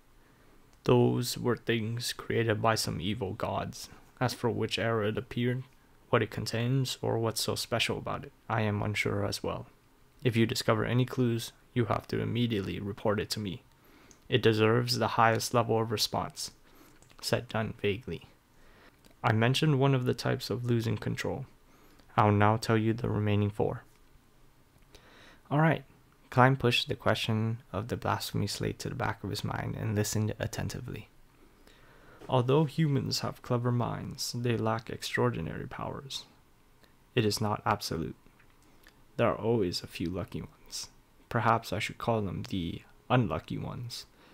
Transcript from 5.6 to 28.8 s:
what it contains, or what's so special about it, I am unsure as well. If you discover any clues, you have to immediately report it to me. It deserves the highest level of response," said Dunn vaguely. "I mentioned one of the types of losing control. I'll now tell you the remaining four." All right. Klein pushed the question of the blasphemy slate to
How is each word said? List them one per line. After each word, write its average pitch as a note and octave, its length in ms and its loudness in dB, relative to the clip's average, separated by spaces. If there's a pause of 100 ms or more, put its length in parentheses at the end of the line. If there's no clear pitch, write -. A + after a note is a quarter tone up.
what A#2+ 120 4
it G2+ 80 -2
contains, A#2+ 680 -2
or A2+ 180 0
what's A2+ 220 -2
so G#2+ 140 -2
special A2 420 -2
about G#2 280 -6
it, - 80 -18 (180)
I A2+ 120 0
am G#2 200 0
unsure G#2 420 0
as - 180 -4
well. - 240 -6 (560)
If A#2 140 0
you A2+ 80 6
discover A2+ 400 2
any A#2+ 220 2
clues, A#2 460 -2 (200)
you A#2 140 0
have - 220 -2
to A2 120 -2
immediately G#2+ 600 -2
report G2+ 380 -2
it G#2+ 120 -4
to A2 100 -6
me. G2+ 220 -8 (640)
It A#2+ 140 2
deserves A2+ 560 4
the A2 180 0
highest A2+ 380 4
level A2+ 260 2
of A2+ 100 -2
response," - 600 -4 (720)
said A#2 260 -2
Dunn A2 320 -4
vaguely. G2+ 460 -4 (960)
"I A#2 100 4
mentioned C3 480 4
one C#3 140 6
of B2 100 2
the A#2+ 100 2
types C3 360 -2
of A#2+ 140 -2
losing A2+ 320 2
control. A2+ 500 -4 (680)
I'll G#2+ 160 8
now G#2 240 6
tell A#2 200 2
you A2 160 4
the A#2 180 -2
remaining G#2 400 2
four." - 340 -4 (1700)
All D#3 100 2
right. D#3+ 240 4 (460)
Klein C3 260 8
pushed A#2+ 320 2
the - 60 -2
question A2 640 0 (140)
of G#2+ 160 -4
the - 80 -4
blasphemy G#2+ 500 -2
slate G#2 320 -4
to - 100 -8